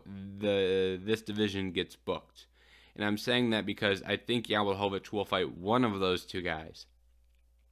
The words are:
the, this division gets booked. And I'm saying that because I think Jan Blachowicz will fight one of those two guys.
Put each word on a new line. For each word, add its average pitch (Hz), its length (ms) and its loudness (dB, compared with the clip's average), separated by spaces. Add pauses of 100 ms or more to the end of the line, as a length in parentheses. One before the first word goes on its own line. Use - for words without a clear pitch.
the, 98 960 0
this 110 200 0
division 98 480 0
gets 87 260 -2
booked. - 520 -8 (460)
And 104 100 -4
I'm 104 120 2
saying 123 340 2
that 107 140 0
because 101 380 0
I 101 140 -2
think 117 320 -2
Jan 104 180 4
Blachowicz 98 440 0
will 101 140 0
fight 82 320 0
one 113 280 2
of 98 160 0
those 92 260 2
two 92 160 -8
guys. 82 420 -6 (880)